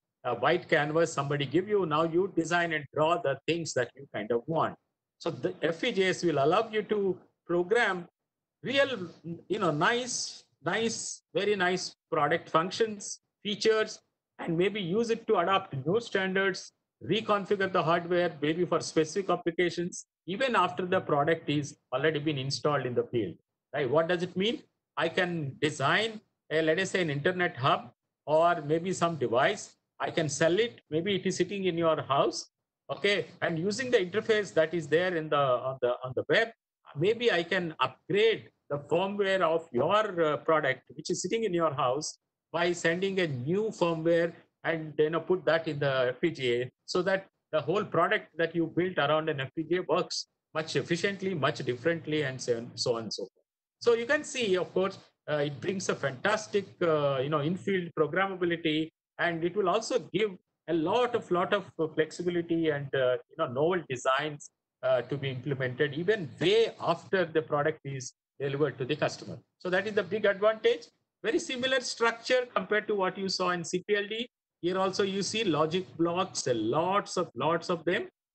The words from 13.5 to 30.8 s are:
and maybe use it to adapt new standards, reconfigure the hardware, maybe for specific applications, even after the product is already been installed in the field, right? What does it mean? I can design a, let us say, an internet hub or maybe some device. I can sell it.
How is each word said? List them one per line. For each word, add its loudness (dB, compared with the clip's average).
and -2
maybe 0
use 0
it -2
to 2
adapt 0
new 2
standards, -2
reconfigure 0
the 2
hardware, 2
maybe 0
for 2
specific -2
applications, -2
even 0
after 2
the 2
product 2
is -2
already 2
been 0
installed 0
in -2
the 2
field, -2
right? 0
What 4
does 0
it -6
mean? -2
I 0
can -2
design 0
a, 2
let 4
us -2
say, 0
an 0
internet 0
hub 0
or 4
maybe 0
some 0
device. 0
I -4
can 0
sell 2
it. -2